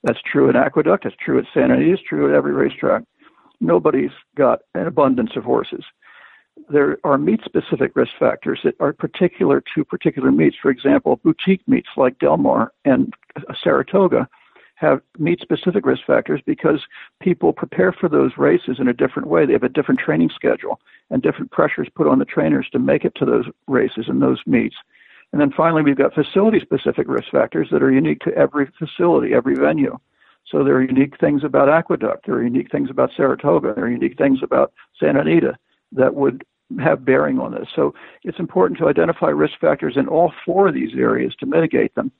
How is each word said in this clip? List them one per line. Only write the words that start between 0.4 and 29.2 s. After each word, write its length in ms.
at 80
Aqueduct. 480
It's 120
true 220
at 140
Santa 220
Anita. 200
It's 80
true 260
at 60
every 180
racetrack. 500
Nobody's 520
got 240
an 120
abundance 500
of 80
horses. 400
There 340
are 140
meat-specific 800
risk 220
factors 460
that 160
are 120
particular 680
to 100
particular 460
meets. 320
For 80
example, 520
boutique 440
meets 300
like 240
Del 160
Mar 360
and 280
Saratoga 680
have 240
meet-specific 680
risk 200
factors 400
because 340
people 320
prepare 400
for 160
those 280
races 420
in 100
a 40
different 360
way. 180
They 60
have 100
a 60
different 320
training 340
schedule 460
and 120
different 300
pressures 420
put 140
on 100
the 60
trainers 480
to 60
make 260
it 120
to 80
those 220
races 400
and 120
those 260
meets. 300
And 80
then 160
finally, 260
we've 140
got 180
facility-specific 920
risk 220
factors 400
that 120
are 80
unique 300
to 140
every 440
facility, 560